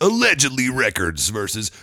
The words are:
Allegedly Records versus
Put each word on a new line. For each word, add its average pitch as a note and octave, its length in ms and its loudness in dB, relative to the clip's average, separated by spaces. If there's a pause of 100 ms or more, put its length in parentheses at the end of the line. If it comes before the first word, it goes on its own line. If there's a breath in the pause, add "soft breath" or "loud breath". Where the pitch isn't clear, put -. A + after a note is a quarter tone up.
Allegedly D#3+ 680 2
Records G2 600 -2
versus G#2+ 400 -6 (120)